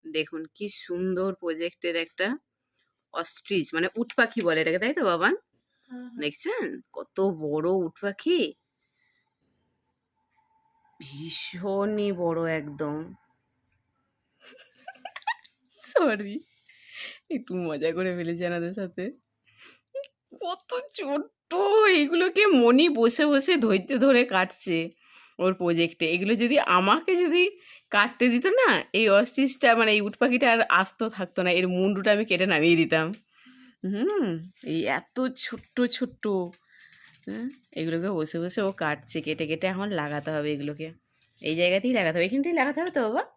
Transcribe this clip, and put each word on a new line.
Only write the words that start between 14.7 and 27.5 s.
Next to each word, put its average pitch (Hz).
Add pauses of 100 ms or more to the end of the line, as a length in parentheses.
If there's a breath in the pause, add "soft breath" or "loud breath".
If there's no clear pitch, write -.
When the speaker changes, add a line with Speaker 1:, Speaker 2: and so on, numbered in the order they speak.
Speaker 1:
সরি, 208 (960 loud breath)
একটু 247
মজা 156
করে 185
ফেলেছি 170
ওনাদের 175
সাথে। 190 (1400 soft breath)
কত 370 (240)
ছোট্ট 311 (400)
এইগুলোকে 339 (100)
মনি 254
বসে 240
বসে 285
ধৈর্য 208
ধরে 247
কাটছে 185 (600 soft breath)
ওর 185
প্রজেক্টে। 170
এগুলো 185
যদি 233 (140)
আমাকে 294
যদি 349 (500 loud breath)